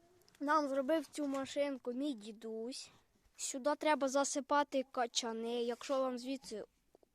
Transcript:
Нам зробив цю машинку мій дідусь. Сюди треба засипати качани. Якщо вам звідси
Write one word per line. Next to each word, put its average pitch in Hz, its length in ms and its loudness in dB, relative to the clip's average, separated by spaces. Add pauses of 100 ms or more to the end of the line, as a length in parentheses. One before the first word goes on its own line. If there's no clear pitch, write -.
(400)
Нам 294 280 4
зробив 277 380 2
цю 294 200 -4
машинку 269 680 -2
мій 269 220 -2
дідусь. 220 760 -8 (460)
Сюди 277 420 -2
треба 294 300 4
засипати 277 840 2
качани. 233 720 -2
Якщо 240 380 -2
вам 254 180 0
звідси 247 460 -6 (500)